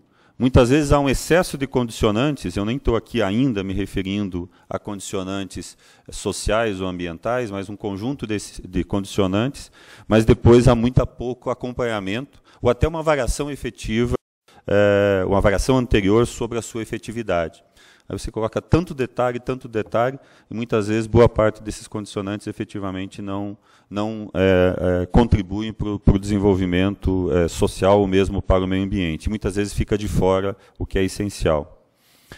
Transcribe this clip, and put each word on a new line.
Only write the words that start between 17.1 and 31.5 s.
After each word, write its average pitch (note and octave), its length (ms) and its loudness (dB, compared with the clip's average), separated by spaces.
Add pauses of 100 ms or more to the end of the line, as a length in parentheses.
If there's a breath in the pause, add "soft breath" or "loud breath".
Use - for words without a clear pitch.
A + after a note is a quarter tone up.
Aí F#2+ 100 -8
você - 100 -10
coloca A2 320 -6
tanto F3 320 -2
detalhe, B2 460 -4
tanto C3 280 -8
detalhe, A2+ 520 -4 (320 soft breath)
e - 20 -10
muitas A2 360 -4
vezes A2 180 -2
boa A#2 220 6
parte G#2+ 340 0
desses - 240 -12
condicionantes G#2 600 -8
efetivamente G2 760 -10
não, G2+ 360 -8 (320 soft breath)
não, G#2+ 440 -6
é, F2+ 680 2
é, - 20 -2
contribuem G#2+ 640 0
pro, G#2 280 -6
pro G2+ 200 4
desenvolvimento, F#2+ 1120 0
é, F2 160 4
social G2 540 2
ou G2 60 2
mesmo F#2+ 340 2
para F#2+ 220 2
o F#2 40 -2
meio F#2+ 160 0
ambiente. F#2+ 460 -2
Muitas G#2 260 -4
vezes G2+ 180 -2
fica A2 240 -2
de G2+ 120 -4
fora F#2+ 460 0 (220 soft breath)
o - 80 -6
que - 140 -2
é F#2+ 40 2
essencial. F#2 840 -2 (500 loud breath)